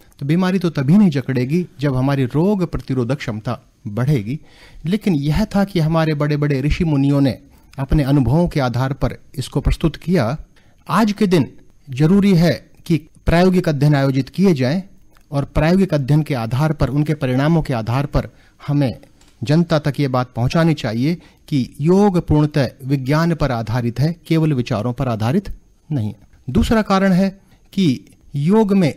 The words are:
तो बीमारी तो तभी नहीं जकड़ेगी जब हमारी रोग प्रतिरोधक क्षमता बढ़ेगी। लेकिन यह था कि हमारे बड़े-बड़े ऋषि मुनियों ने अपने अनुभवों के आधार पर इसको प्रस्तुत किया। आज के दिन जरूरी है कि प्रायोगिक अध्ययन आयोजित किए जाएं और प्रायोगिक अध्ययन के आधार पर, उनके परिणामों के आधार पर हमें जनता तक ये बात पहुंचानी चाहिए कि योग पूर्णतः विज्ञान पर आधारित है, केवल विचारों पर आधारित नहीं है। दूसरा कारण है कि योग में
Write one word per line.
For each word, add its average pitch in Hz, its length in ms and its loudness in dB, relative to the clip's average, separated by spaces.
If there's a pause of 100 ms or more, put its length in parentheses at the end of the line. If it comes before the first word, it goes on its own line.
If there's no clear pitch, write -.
(200)
तो 139 60 -10
बीमारी 185 340 0
तो 170 100 -2
तभी 147 280 2
नहीं 208 120 6
जकड़ेगी 131 560 -2 (140)
जब 139 160 -2
हमारी 135 300 0
रोग 175 460 -2
प्रतिरोधक 127 460 -4
क्षमता 110 420 -8 (280)
बढ़ेगी। 113 520 -2 (460)
लेकिन 190 300 0
यह 147 300 0
था 202 180 0
कि 190 160 -2
हमारे 160 340 0
बड़े-बड़े 147 480 -2
ऋषि 147 220 0
मुनियों 143 380 2
ने 135 180 0 (400)
अपने 147 240 0
अनुभवों 139 440 2
के 156 120 -4
आधार 127 340 -2
पर - 240 -4 (180)
इसको 139 260 -6
प्रस्तुत - 340 -2
किया। 156 420 -2 (520)
आज 202 220 2
के 208 160 0
दिन 170 260 2 (360)
जरूरी 185 460 4
है 160 360 2 (140)
कि 165 120 0 (280)
प्रायोगिक 180 440 2
अध्ययन 147 260 2
आयोजित 135 340 0
किए 190 240 2
जाएं 135 300 -2 (480)
और 143 140 -2
प्रायोगिक 180 480 2
अध्ययन 147 280 2
के 151 120 -4
आधार 123 400 -2
पर, 135 160 -2
उनके 147 240 0
परिणामों 147 480 0
के 143 120 -4
आधार 117 320 -2
पर 139 240 -4 (380)
हमें 143 320 0 (440)
जनता 160 360 2
तक 147 200 -4
ये 143 80 0
बात 127 280 -2
पहुंचानी 160 380 0
चाहिए 135 440 -2 (300)
कि 135 220 -2 (120)
योग 180 460 2
पूर्णतः 151 420 0 (160)
विज्ञान 143 500 0
पर 147 160 -2
आधारित 117 480 -4
है, 160 160 0 (120)
केवल 160 260 2
विचारों 123 400 -2
पर 135 140 -4
आधारित 117 500 -2 (340)
नहीं 127 160 -2
है। - 180 -12 (240)
दूसरा 220 320 0
कारण 196 300 2
है 190 300 0 (320)
कि 165 280 0 (340)
योग 196 380 2
में 185 220 2